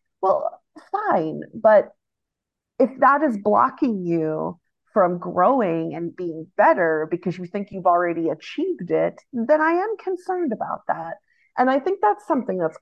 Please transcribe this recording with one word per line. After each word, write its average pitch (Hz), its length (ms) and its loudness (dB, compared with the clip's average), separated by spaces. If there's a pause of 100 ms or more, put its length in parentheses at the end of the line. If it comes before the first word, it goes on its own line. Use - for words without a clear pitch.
(200)
Well, - 400 -2 (300)
fine. 165 520 -2 (120)
But 214 380 4 (880)
if 262 180 4
that 277 240 4
is 233 160 0
blocking 208 680 0
you 160 540 -2 (340)
from 180 260 2
growing 175 760 0
and 170 200 -8
being 160 320 -8 (100)
better 165 540 4
because 175 280 -4
you 180 80 -10
think 196 240 -8
you've 190 160 -8
already 175 420 2
achieved 185 640 -6
it, 165 280 0 (140)
then 269 280 0
I 320 120 2
am 392 240 -2
concerned 359 560 -6
about - 340 -8
that. 165 280 -6 (420)
And 254 140 2
I 269 100 2
think 370 220 -4
that's 415 240 0
something 214 320 -2
that's 165 240 -2